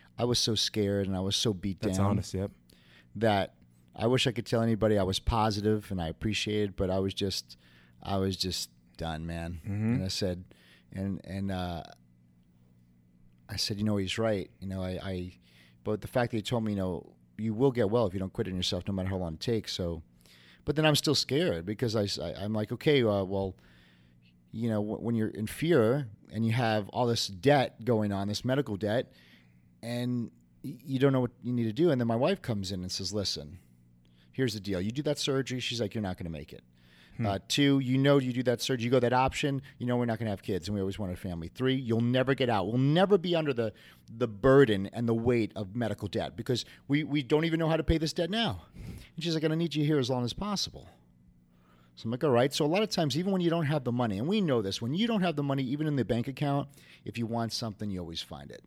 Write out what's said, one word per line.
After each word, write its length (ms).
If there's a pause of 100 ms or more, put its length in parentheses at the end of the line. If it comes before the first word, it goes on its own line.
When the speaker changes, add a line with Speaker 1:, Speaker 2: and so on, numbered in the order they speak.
(160)
Speaker 1:
I 80
was 140
so 160
scared 520
and 80
I 60
was 160
so 160
beat 280
Speaker 2:
That's 180
Speaker 1:
down 80
Speaker 2:
honest, 260
yep. 180 (640)
Speaker 1:
that 360 (420)
I 120
wish 200
I 60
could 140
tell 160
anybody 340
I 60
was 160
positive 720
and 100
I 80
appreciated, 680
but 120
I 120
was 120
just, 460 (440)
I 140
was 220
just 320 (260)
done, 300
man. 360
Speaker 2:
Mm-hmm. 340
Speaker 1:
And 80
I 40
said, 360 (500)
and, 300
and, 280
uh, 300 (1700)
I 80
said, 220
"You 60
know, 120
he's 220
right." 320 (100)
You 80
know, 140
I, 200
I, 300 (520)
but 160
the 80
fact 240
that 60
he 40
told 220
me, 80
you 60
know, 360 (240)
"You 160
will 160
get 200
well 160
if 60
you 80
don't 120
quit 160
on 80
yourself, 320
no 60
matter 140
how 100
long 160
it 60
takes." 320
So, 300 (640)
but 120
then 80
I'm 120
still 180
scared 500
because 300
I 100
s-, 140
I, 140
I'm 200
like, 200
"Okay, 300
uh, 220
well, 300 (1000)
you 160
know, 140
w-, 180
when 140
you're 140
in 180
fear 640 (240)
and 120
you 80
have 360
all 180
this 220
debt 560
going 260
on, 160
this 180
medical 320
debt, 360 (720)
and 480 (340)
y-, 200
you 140
don't 140
know 80
what 100 (120)
you 100
need 120
to 80
do." 180
And 100
then 80
my 80
wife 260
comes 300
in 100
and 80
says, 220
"Listen, 460 (720)
here's 220
the 60
deal. 200
You 100
do 120
that 160
surgery." 420
She's 200
like, 140
"You're 80
not 160
gonna 120
make 220
it." 120 (540)
Speaker 2:
Hmm. 60
Speaker 1:
Uh, 140 (100)
two, 300
you 180
know, 220
you 120
do 120
that 180
surgery, 240
you 60
go 100
that 140
option, 480 (160)
you 80
know, 100
we're 80
not 140
gonna 120
have 120
kids, 260
and 60
we 80
always 160
wanted 160
a 20
family. 320
Three, 260
you'll 280
never 320
get 160
out. 160
We'll 100
never 400
be 180
under 200
the, 180 (420)
the 140
burden 640
and 160
the 60
weight 420
of 180
medical 340
debt 280
because 300 (220)
we, 160
we 180
don't 240
even 120
know 120
how 80
to 40
pay 140
this 160
debt 160
now. 360 (100)
And 500
she's 80
like, 120
"I 100
need 200
you 80
here 160
as 120
long 160
as 80
possible." 520 (1080)
So 100
I'm 60
like, 120
"All 60
right." 240
So 140
a 20
lot 140
of 80
times, 260
even 160
when 80
you 80
don't 160
have 200
the 80
money, 260
and 100
we 140
know 180
this, 220
when 100
you 140
don't 160
have 140
the 60
money, 200
even 240
in 100
the 80
bank 240
account, 400 (380)
if 100
you 80
want 300
something, 360
you 80
always 220
find 300
it. 160